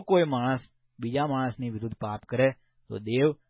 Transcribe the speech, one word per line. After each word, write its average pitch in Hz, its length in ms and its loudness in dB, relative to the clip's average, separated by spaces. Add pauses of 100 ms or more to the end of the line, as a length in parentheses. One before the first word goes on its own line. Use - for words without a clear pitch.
કોઈ 175 300 4
માણસ 127 300 0 (360)
બીજા 123 280 -2
માણસની 127 440 -2
વિરુદ્ધ 110 300 -6
પાપ 107 260 -6
કરે 127 220 2 (420)
તો 110 80 -8
દેવ 117 300 2 (220)